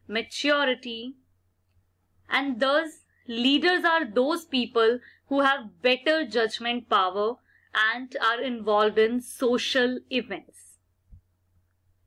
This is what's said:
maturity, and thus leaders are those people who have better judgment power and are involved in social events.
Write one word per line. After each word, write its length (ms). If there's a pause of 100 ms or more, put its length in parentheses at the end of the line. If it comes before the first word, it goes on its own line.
maturity, 1080 (1160)
and 300
thus 440 (220)
leaders 600
are 180
those 400
people 560 (280)
who 140
have 400
better 440
judgment 640
power 460 (580)
and 300
are 180
involved 560
in 240
social 800 (100)
events. 680 (1300)